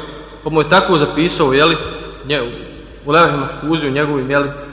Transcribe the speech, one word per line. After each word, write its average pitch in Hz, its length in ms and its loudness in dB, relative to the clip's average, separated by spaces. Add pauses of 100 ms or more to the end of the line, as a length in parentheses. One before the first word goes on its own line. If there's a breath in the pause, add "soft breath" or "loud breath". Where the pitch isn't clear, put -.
(440)
pa 151 60 -6
mu 156 120 2
je 151 80 -2
tako 190 280 4
zapisao, 147 560 2
jeli, 151 240 4 (480)
nje-, 131 260 -4 (540)
u 143 60 -2
Levh 156 220 6
Mahfuzu, 147 540 -2
u 131 40 0
njegovim, 139 400 -2
jeli. 143 180 2 (240)